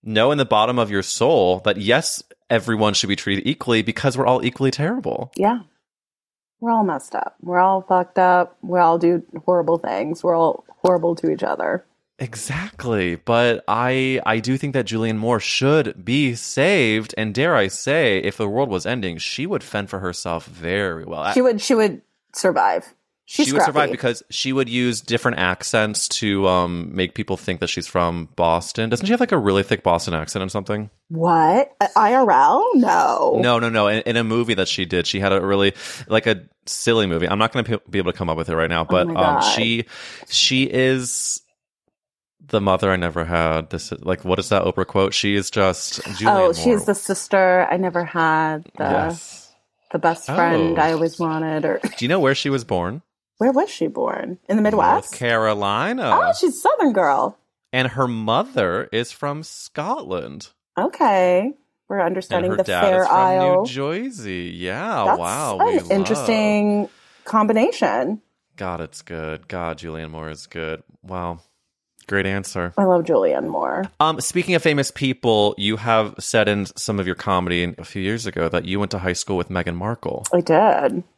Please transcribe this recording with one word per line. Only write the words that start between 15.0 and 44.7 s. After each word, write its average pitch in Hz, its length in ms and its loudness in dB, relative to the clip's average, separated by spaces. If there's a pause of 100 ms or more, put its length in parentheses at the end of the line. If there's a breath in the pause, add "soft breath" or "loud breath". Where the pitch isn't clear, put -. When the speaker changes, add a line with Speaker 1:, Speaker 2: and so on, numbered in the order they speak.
Speaker 1:
Moore 113 220 0
should 135 640 0
be 127 300 0
saved. 120 840 0
And 107 200 -4
dare 151 200 2
I 104 120 4
say, 135 520 0
if - 180 -4
the 104 120 -2
world 123 200 0
was 92 180 -2
ending, 98 320 -4
she - 260 -8
would 180 180 -6
fend 101 280 -8
for 95 80 -6
herself 87 480 -6
very 85 580 -4
well. 82 280 -4
Speaker 2:
She 254 100 4
would, 233 180 2
she - 140 2
would 214 260 2 (320)
survive. 95 580 0 (380)
She's - 180 0
Speaker 1:
She 135 40 0
would 147 120 2
survive 143 100 2 (160)
Speaker 2:
scrappy. - 20 -4
Speaker 1:
because 120 380 -2
she - 240 -4
would 131 160 0
use 120 320 0
different 117 360 0
accents 104 680 0
to, 98 400 0
um, 87 480 0
make 92 180 -2
people 98 220 -4
think 90 240 -6
that 90 80 -4
she's - 180 -6
from 85 520 -2
Boston. 85 520 0
Doesn't 120 160 -2
she 196 60 0
have, 240 80 2
like, 240 140 0
a 185 40 2
really 98 260 2
thick - 200 -2
Boston 85 300 2
accent 82 320 -4
or - 20 -8
something? 104 420 -6 (200)
Speaker 2:
What? 165 720 2
Uh, 175 60 2 (100)
I 214 160 6
R 247 180 4
L? 190 440 6
No. 175 680 4
Speaker 1:
No, 123 160 4
no, 117 80 0
no. 107 220 4
In, 107 140 2
in 117 120 0
a 117 80 2
movie 113 300 0
that 95 160 0
she 95 160 -2
did, 85 220 0
she 98 120 -2
had 98 140 2
a 95 120 2
really, 98 280 2 (340 loud breath)
like, 110 180 2
a 104 160 2 (260)
silly 113 380 2
movie. 85 220 0
I'm 101 100 0
not 110 140 2
gonna 120 140 -2
pe-, 113 120 -4 (120)
be 90 80 -4
able 90 160 0
to - 40 -10
come 90 120 -4
up 80 80 -2
with 82 100 -6
it 82 80 -2
right 82 140 0
now, 82 140 0
Speaker 2:
Oh 80 60 -4
Speaker 1:
but, 90 180 2
Speaker 2:
my 85 80 -6
Speaker 1:
um, 92 200 2
Speaker 2:
God. - 60 0
Speaker 1:
she, 113 420 0 (460 loud breath)
she - 340 0
is 131 760 -2 (1000)
the 113 220 -2
mother 95 280 2
I 95 60 2
never 85 300 -2
had. 80 460 0
This, - 200 -10
like, - 320 -6
what 92 160 0
is 98 100 -6
that 98 140 2
Oprah 92 240 0